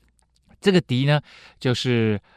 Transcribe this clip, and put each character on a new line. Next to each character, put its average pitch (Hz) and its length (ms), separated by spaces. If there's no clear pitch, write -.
这 202 140
个 175 80
糴 131 260
呢， 147 140
就 127 160
是 113 460